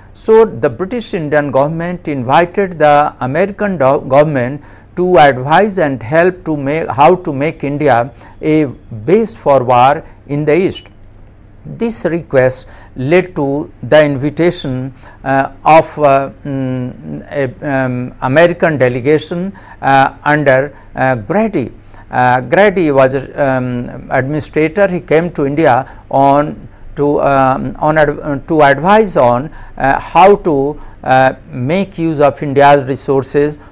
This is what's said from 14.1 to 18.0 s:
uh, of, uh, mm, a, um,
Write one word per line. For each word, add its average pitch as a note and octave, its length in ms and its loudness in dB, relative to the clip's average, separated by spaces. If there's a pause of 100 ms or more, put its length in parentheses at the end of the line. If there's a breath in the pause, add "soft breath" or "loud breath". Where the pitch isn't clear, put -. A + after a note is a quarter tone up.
uh, C3+ 260 0 (140)
of, D#3 340 4
uh, C#3 320 2 (140)
mm, C3+ 840 -8
a, C#3 400 -6
um, B2+ 540 -4